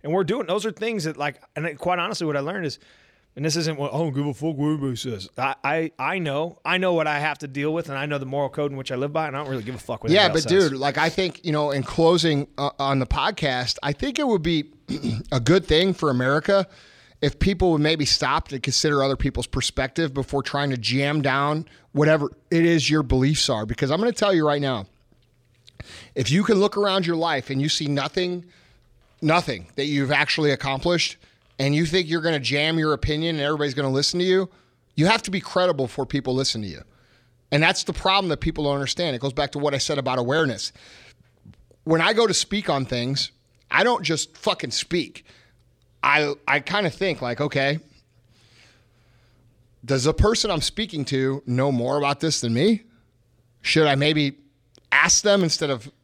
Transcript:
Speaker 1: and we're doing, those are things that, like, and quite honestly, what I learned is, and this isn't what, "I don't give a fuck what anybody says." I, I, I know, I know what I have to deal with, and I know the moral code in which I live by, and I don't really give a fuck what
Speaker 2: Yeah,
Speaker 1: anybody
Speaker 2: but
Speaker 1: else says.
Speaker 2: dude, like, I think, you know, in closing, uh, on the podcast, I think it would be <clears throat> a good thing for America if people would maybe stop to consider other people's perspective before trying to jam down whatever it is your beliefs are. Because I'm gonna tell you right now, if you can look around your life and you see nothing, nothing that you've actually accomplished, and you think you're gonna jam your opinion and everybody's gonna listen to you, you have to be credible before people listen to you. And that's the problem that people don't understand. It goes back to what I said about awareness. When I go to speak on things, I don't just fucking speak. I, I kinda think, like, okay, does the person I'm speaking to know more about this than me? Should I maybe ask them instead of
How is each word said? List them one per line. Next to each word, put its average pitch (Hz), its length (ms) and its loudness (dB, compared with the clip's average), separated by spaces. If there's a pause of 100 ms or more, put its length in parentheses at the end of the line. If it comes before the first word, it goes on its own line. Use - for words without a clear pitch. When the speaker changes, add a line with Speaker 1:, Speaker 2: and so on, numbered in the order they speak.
Speaker 1:
and 147 100 -4
we're 190 120 2
doing, 214 220 -2
those 190 200 -2
are 220 40 -2
things 214 340 -4
that, 156 120 -6
like, 143 240 -6 (160)
and 151 220 -6
quite 175 200 -2
honestly, 180 280 -4
what 147 100 -2
I 139 40 0
learned 170 260 -6
is, 131 120 -6 (580)
and 135 80 -8
this 160 120 0
isn't 160 220 -2
what, 139 160 -4
"I - 20 -2
don't 156 160 -2
give 143 140 -2
a 143 80 -4
fuck 156 240 -4
what 143 100 0
anybody 139 280 -2
says." 107 420 -8
I, 135 160 -2 (100)
I, 160 340 -2
I 156 200 -4
know, 156 440 -4
I 175 140 0
know 185 160 2
what 160 140 2
I 147 140 0
have 147 180 -2
to 147 100 -10
deal 143 240 -2
with, 160 160 -4
and 139 80 -6
I 139 80 -4
know 147 140 -4
the 135 80 -6
moral 135 240 -2
code 143 200 -2
in 139 60 -10
which 135 160 -8
I 127 40 -4
live 143 180 -4
by, 160 140 -2
and 135 80 -8
I 143 40 -4
don't 147 80 -8
really 131 140 -4
give 123 120 -8
a 113 40 -10
fuck - 240 -8
what 151 100 2
Speaker 2:
Yeah, 202 120 6
Speaker 1:
anybody 160 200 2
Speaker 2:
but 165 80 0
Speaker 1:
else 190 120 6
says. 147 80 2
Speaker 2:
dude, 135 60 -6
like, 139 200 -2
I 156 100 2
think, 185 340 -4
you 165 100 -2
know, 151 180 0
in 139 140 -2
closing, 165 640 2 (100)
uh, 143 200 -2
on 139 200 2
the 131 80 0
podcast, 135 760 -2
I 143 100 -2
think 254 260 -4
it 294 80 0
would 208 160 2
be 156 280 -2 (180)
<clears throat> - 440 -6
a 131 80 0
good 170 240 4
thing 175 300 2
for 151 160 0
America 147 560 2 (560)
if 143 160 0
people 185 340 2
would 151 80 2
maybe 151 240 2
stop 143 440 0
to 139 120 -8
consider 143 420 0
other 135 140 0
people's 127 300 -2
perspective 135 680 -4
before 135 300 -4
trying 143 260 -2
to 131 80 -2
jam 139 460 0
down 143 420 0 (280)
whatever 151 360 4 (220)
it 165 160 4
is 160 240 4
your 151 120 4
beliefs 135 460 2
are. 110 160 0
Because 127 260 -2
I'm 160 80 0
gonna 226 140 2
tell 202 220 2
you 156 120 4
right 147 140 2
now, 127 240 -2 (1300)
if 113 160 -2
you 180 140 4
can 208 160 4
look 202 160 2
around 196 300 0
your 170 100 0
life 160 340 -2
and 135 100 -2
you 147 80 0
see 151 180 -2
nothing, 175 580 -2 (760)
nothing 151 460 0 (100)
that 139 100 -2
you've 143 260 0
actually 147 380 2
accomplished, 139 680 -2 (420)
and 139 160 2
you 165 120 2
think 170 220 0
you're 170 120 -2
gonna 156 200 0
jam 147 380 0
your 156 140 2
opinion 156 440 -2
and 143 80 -2
everybody's 147 300 -2
gonna 139 160 0
listen 143 300 0
to 180 60 2
you, 185 240 2 (440)
you 151 120 4
have 220 160 4
to - 80 -8
be 190 100 -2
credible 170 460 0
before 131 200 -6
people 131 280 -2
listen 117 280 -2
to 101 60 -8
you. 73 140 -14 (680)
And 147 100 2
that's 185 220 2
the 151 80 -6
problem 190 380 0
that 147 100 -2
people 160 240 -2
don't 143 100 0
understand. 139 420 -2
It 113 60 -6
goes 135 100 -2
back 143 200 -2
to 143 60 -6
what 143 160 0
I 135 40 -2
said 147 200 -2
about 127 200 -2
awareness. 127 540 0 (1120)
When 160 160 2
I 185 120 4
go 226 140 4
to 190 80 2
speak - 340 -2
on 139 160 0
things, 127 460 -4 (400)
I 170 140 2
don't 240 180 0
just 156 340 -4
fucking - 360 -4
speak. - 520 -4 (800)
I, 143 320 2 (120)
I 143 140 0
kinda 185 300 -2
think, 185 320 -4
like, 120 180 -6
okay, 143 380 0 (2000)
does 127 200 0
the 160 100 4
person 220 360 4
I'm 160 120 0
speaking 165 440 -4
to 135 400 0
know 127 240 2
more 127 280 0
about 143 220 0
this 160 200 0
than 117 140 0
me? 202 300 4 (760)
Should 156 260 4
I 139 80 4
maybe 143 440 2 (540)
ask 151 300 4
them 202 200 4
instead 156 280 0
of 123 200 -4 (140)